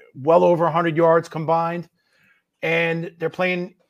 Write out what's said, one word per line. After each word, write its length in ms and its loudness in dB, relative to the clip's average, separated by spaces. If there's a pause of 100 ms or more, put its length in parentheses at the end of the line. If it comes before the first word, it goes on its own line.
(160)
well 280 4
over 220 2
a 60 0
hundred 260 -2
yards 320 2
combined. 600 -4 (760)
And 560 -2
they're 100 -4
playing 460 -4 (140)